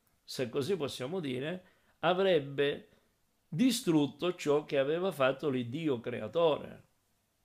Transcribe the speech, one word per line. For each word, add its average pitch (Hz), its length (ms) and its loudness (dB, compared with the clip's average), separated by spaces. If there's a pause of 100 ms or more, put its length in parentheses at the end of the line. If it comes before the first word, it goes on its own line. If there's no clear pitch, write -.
(240)
se 127 240 -4
così 147 280 -2
possiamo 143 440 -6
dire, 143 440 -6 (340)
avrebbe 147 920 2 (580)
distrutto 170 880 2
ciò 151 300 0
che 151 140 -2
aveva 165 340 0
fatto 139 360 0
l'Iddio 127 520 -2
creatore. 123 840 -2 (580)